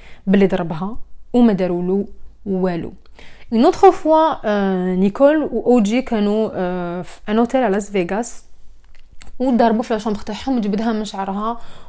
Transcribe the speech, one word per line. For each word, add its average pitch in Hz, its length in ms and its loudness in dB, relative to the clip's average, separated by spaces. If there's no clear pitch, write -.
بلي 196 200 6
ضربها 180 500 -4
وما 240 200 6
داروا 180 300 -2
له 190 240 -2
والو. 185 460 -2
Une 226 100 6
autre 359 260 6
fois, 311 540 2
آه، 190 500 0
نيكول 269 480 4
و 226 240 -4
او 247 140 6
جي 220 220 2
كانوا، 208 520 0
آه، 180 480 -4
في - 260 -14
ان 214 100 0
اوتيل 240 280 2
à 202 40 2
لاس 202 200 -2
فيغاس، 196 540 -4
وضربوا 233 440 2
في - 120 -4
لا 214 40 0
شامبر 208 220 -4
تاعهم، 247 360 -4
وجبدها 214 360 -2
من 214 120 -4
شعرها 202 560 -6